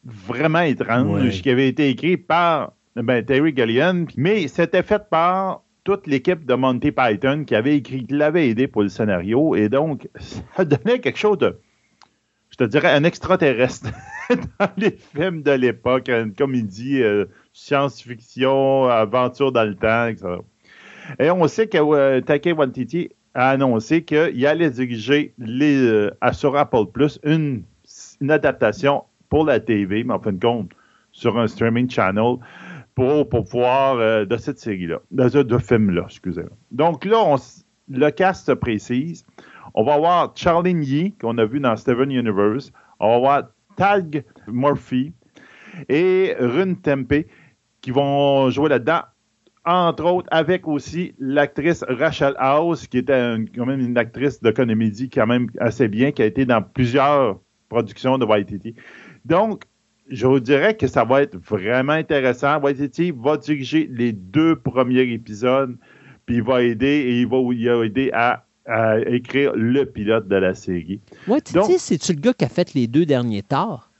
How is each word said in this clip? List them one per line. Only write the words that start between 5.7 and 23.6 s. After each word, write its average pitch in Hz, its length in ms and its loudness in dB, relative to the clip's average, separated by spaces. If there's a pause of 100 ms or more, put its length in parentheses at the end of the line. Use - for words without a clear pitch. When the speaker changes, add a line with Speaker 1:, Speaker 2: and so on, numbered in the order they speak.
Speaker 1:
toute 196 240 -2
l'équipe 156 380 0
de 123 80 0
Monty 131 400 0
Python 135 520 0
qui 120 100 0
avait 131 200 2
écrit, 131 300 -4
qui 127 80 -6
l'avait 151 340 2
aidé 120 200 0
pour 107 160 0
le 101 60 0
scénario, 104 680 0
et 107 120 2
donc, 139 400 -2 (480)
ça 190 80 0
donnait 202 360 0
quelque 135 200 -4
chose 208 200 0
de, 104 180 0 (920)
je - 60 -20
te - 80 -2
dirais, 127 280 2
un 143 120 4
extraterrestre 156 840 0 (400)
<laughs> - 0 -
dans 202 480 -2
les 202 200 -2 (160)
films 165 280 -4
de 143 100 0
l'époque, 127 560 0
une 113 260 -2
comédie, 127 680 -2
euh, 104 240 2 (320)
science-fiction, 135 1300 0
aventure 123 680 0
dans 120 120 2
le 107 120 -2
temps, 117 320 0
et 110 80 -6
cetera. 90 240 -8 (800)
Et 147 120 2
on 180 160 2
sait 220 200 0
que, 196 100 -2
euh, 139 440 2
Taika 151 320 0
Waititi 139 560 -2 (240)
a 131 160 2
annoncé 135 540 0